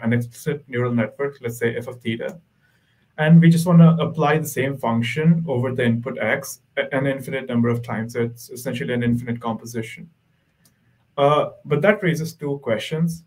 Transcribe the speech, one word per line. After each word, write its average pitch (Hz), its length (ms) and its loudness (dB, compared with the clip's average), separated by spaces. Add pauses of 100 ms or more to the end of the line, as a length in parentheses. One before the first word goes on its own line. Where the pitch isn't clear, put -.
an 117 100 0
explicit 123 560 -4
neural 123 240 -2
network, 120 480 -2
let's 117 180 -8
say 117 180 -2
f 120 100 -8
of 120 140 -14
theta, - 380 -6 (800)
and 160 240 8
we 170 80 8
just 165 160 4
wanna 165 360 8
apply 151 380 0
the 151 80 -4
same 135 300 -4
function 143 680 0
over 127 260 -2
the 123 120 -2
input 117 340 -2
x 120 420 -4 (160)
a-, 139 180 -4
an 135 120 0
infinite 135 420 -6
number 120 200 0
of 120 140 -2
times. 113 320 -8
So 120 80 -2
it's - 280 -8
essentially 123 420 -6
an 120 120 -2
infinite 120 360 -2
composition. 117 680 -8 (1080)
Uh, 143 340 2 (140)
but 143 160 0
that 208 220 0
raises 160 320 -2
two 143 240 -8
questions. 156 680 -4